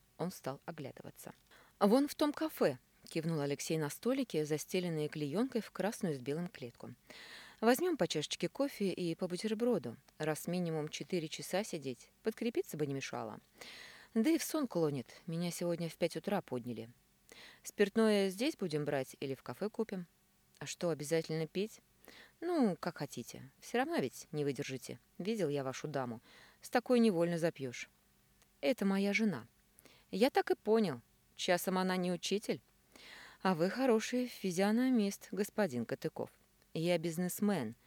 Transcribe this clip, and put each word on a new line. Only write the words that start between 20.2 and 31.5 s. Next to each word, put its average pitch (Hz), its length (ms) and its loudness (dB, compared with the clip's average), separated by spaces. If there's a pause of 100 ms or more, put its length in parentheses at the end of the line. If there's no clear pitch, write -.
«А - 80 -10
что, - 220 -4
обязательно 160 580 0
пить?» 196 340 -4 (600)
«Ну, 294 400 2
как - 160 -4
хотите. 127 540 -8 (100)
Всё - 180 -4
равно 302 200 0
ведь 139 340 -4
не 151 120 0
выдержите. 131 540 -4 (200)
Видел 190 320 0
я 143 140 0
вашу 131 220 -6
даму. 131 340 -4 (420)
С - 80 -16
такой 247 280 4
невольно 175 400 4
запьёшь». 135 520 -4 (720)
«Это 262 240 2
моя 196 260 2
жена». 196 340 0 (640)
«Я 220 200 4
так - 200 2
и 370 40 6
понял. 208 480 2 (340)
Часом 185 420 2